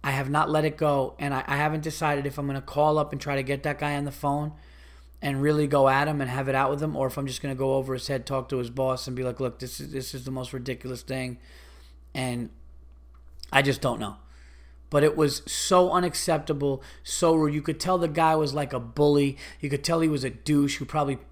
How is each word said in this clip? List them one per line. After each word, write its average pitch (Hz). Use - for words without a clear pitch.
I 139
have 135
not 151
let 151
it 151
go, 143
and 143
I, 131
I 143
haven't 156
decided 147
if 139
I'm 143
gonna 135
call 151
up 147
and 139
try 143
to 135
get 139
that 143
guy 147
on 143
the 139
phone 147
and 139
really 151
go 135
at 139
him 147
and 127
have 135
it 135
out 135
with 147
him, 156
or 135
if 127
I'm 139
just 127
gonna 139
go 135
over 131
his 127
head, 139
talk 135
to 135
his 120
boss, 131
and 127
be 127
like, 123
"Look, 123
this 127
is, 147
this 131
is 127
the 135
most 127
ridiculous 127
thing." 127
And 123
I 139
just 139
don't 117
know. 107
But 147
it 151
was 147
so 180
unacceptable, 151
so 165
rude. 151
You 151
could 156
tell 185
the 170
guy 160
was 147
like 147
a 123
bully. 143
You 147
could 139
tell 165
he 160
was 139
a 127
douche 143
who 139
probably 139